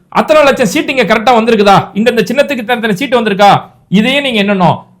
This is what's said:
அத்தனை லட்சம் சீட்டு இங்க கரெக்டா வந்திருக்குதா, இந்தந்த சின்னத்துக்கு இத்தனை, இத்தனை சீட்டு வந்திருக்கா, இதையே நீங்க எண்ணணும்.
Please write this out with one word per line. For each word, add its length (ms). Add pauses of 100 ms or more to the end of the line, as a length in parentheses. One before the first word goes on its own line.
அத்தனை 340
லட்சம் 220
சீட்டு 300
இங்க 180
கரெக்டா 240
வந்திருக்குதா, 400 (160)
இந்தந்த 360
சின்னத்துக்கு 340
இத்தனை, 160
இத்தனை 160
சீட்டு 240
வந்திருக்கா, 320 (380)
இதையே 320
நீங்க 220
எண்ணணும். 340 (240)